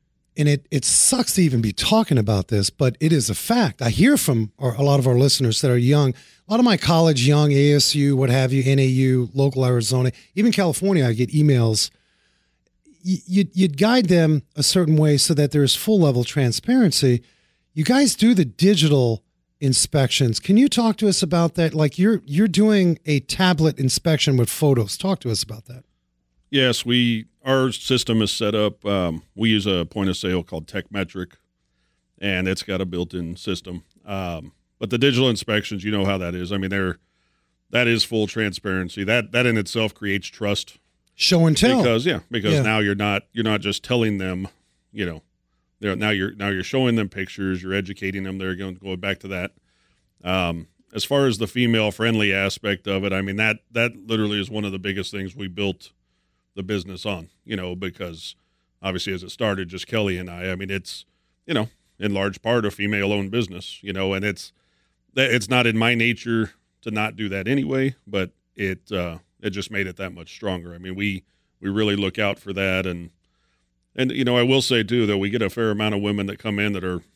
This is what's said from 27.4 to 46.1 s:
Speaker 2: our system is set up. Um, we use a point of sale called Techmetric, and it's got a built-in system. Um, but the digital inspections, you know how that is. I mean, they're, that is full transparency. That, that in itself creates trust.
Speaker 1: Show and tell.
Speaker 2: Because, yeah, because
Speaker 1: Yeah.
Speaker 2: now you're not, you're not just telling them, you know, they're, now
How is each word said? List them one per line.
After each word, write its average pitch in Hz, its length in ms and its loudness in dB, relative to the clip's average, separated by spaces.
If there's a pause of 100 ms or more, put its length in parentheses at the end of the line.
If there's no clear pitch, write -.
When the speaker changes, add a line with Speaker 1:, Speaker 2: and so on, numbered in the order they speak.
Speaker 2:
our 131 280 2
system 117 500 0
is 107 100 0
set 104 240 -2
up. 104 280 0
Um, 90 380 -2 (140)
we 113 140 0
use 104 180 2
a 90 180 0
point 98 240 -4
of 90 80 -4
sale 90 240 -2
called 82 240 -12
Techmetric, 95 680 -8 (840)
and 92 300 -2
it's 92 160 -2
got 95 180 -6
a 95 40 -4
built-in 87 500 -8
system. 90 480 -10 (220)
Um, 87 480 -10 (260)
but 110 100 -8
the 120 80 0
digital 131 320 2
inspections, 104 540 -4
you 107 80 -4
know 101 140 0
how 98 120 0
that 87 160 -6
is. 90 180 -8
I 101 60 -4
mean, 95 140 -6
they're, 95 260 -4 (720)
that 123 160 2
is 117 180 2
full 110 220 -2
transparency. 98 760 -4
That, 107 300 -2
that 123 120 0
in 117 100 2
itself 107 380 -4
creates 98 360 -6
trust. - 500 -6 (340)
Speaker 1:
Show 170 320 4
and 160 100 4
tell. 254 240 4
Speaker 2:
Because, 123 280 2
yeah, 151 140 -2 (100)
because 110 220 0
Speaker 1:
Yeah. 147 80 2
Speaker 2:
now 110 180 0
you're 101 160 0
not, 101 280 -2 (100)
you're 113 100 -2
not 107 180 0
just 98 220 -4
telling 113 340 0
them, 95 300 -6 (460)
you 104 120 -6
know, 80 160 -8 (600)
they're, 98 160 -4
now 107 140 -2